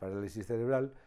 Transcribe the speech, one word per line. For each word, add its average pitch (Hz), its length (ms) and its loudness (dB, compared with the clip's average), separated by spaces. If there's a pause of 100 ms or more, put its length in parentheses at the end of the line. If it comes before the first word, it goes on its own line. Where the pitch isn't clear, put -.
parálisis 98 460 -4
cerebral, 131 480 2 (120)